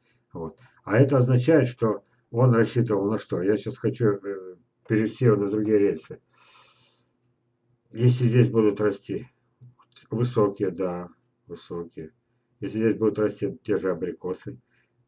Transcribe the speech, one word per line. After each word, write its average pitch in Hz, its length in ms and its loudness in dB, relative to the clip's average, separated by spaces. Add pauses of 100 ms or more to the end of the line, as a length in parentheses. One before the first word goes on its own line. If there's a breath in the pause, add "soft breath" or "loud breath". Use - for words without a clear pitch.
(320)
Вот. 80 260 -12 (260 soft breath)
А 101 140 2
это 139 200 4
означает, 127 500 4
что - 360 -4 (260)
он 120 240 2
рассчитывал 107 560 0
на 110 80 -2
что? 90 240 -6
Я 101 140 2
сейчас - 220 -10
хочу, 113 280 -2
э, 98 500 -6 (320)
перевести 110 380 0
его 107 100 6
на 101 140 -2
другие 107 280 2
рельсы. - 420 -2 (1700 soft breath)
Если 123 360 2
здесь 117 240 4
будут 107 300 2
расти 98 480 -4 (840)
высокие, 107 600 0
да, 90 380 -6 (380)
высокие. 85 680 -14 (480)
Если 98 180 -8
здесь 110 200 2
будут 107 200 0
расти 101 440 -4
те 98 160 -2
же 92 120 -2
абрикосы, 87 680 -8 (500)